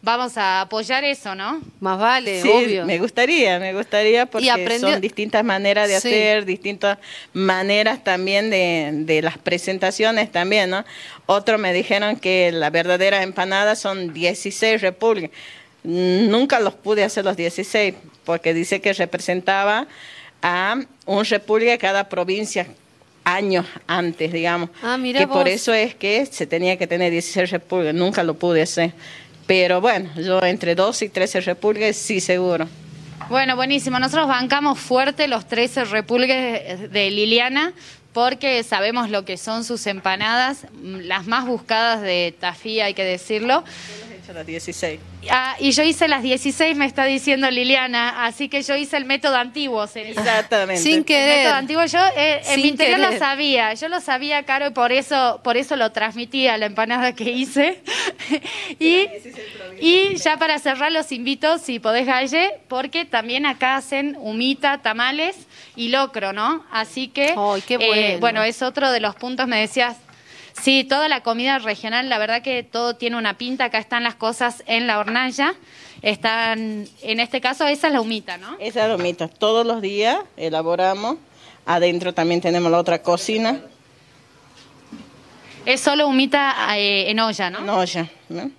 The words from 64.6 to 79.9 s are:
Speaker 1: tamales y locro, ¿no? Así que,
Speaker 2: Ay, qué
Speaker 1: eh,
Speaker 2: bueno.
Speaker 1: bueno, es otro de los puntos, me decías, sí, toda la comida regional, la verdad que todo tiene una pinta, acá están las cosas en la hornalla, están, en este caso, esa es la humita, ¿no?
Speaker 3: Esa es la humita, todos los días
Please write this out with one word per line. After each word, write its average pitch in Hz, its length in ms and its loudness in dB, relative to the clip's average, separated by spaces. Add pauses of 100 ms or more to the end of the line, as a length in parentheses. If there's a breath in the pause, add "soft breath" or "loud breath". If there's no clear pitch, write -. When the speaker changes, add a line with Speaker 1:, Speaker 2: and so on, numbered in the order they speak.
Speaker 1:
tamales 269 520 -2 (400 loud breath)
y 233 140 -6
locro, 247 420 0
¿no? 240 400 -2
Así 226 360 -4
que, 277 280 0
Speaker 2:
Ay, 202 320 0
qué 247 80 0
Speaker 1:
eh, - 20 0 (100)
Speaker 2:
bueno. 208 320 2
Speaker 1:
bueno, 220 240 2
es 226 180 -2
otro 262 300 0
de 240 80 2
los 214 160 -2
puntos, 254 320 -4
me 233 120 0
decías, 233 380 -2 (640 loud breath)
sí, 269 220 4
toda 277 260 0
la 262 140 0
comida 240 340 0
regional, 226 500 -4
la 233 120 0
verdad 226 240 -2
que 247 180 -2
todo 240 340 -4
tiene 233 220 -4
una 214 200 -2
pinta, 254 280 -2
acá 226 140 -2
están 240 240 -4
las 233 120 -2
cosas 233 520 -4
en 233 180 0
la 214 140 0
hornalla, 254 560 0 (480 loud breath)
están, 220 840 -2 (140)
en 220 180 -4
este 240 220 -2
caso, 277 260 0
esa 294 200 0
es 302 60 2
la 254 80 2
humita, 214 360 -4
¿no? 208 220 -14
Speaker 3:
Esa 214 240 -2
es 220 60 2
la 226 60 0
humita, 175 320 -4
todos 220 380 2
los 233 160 -2
días 208 360 0 (200)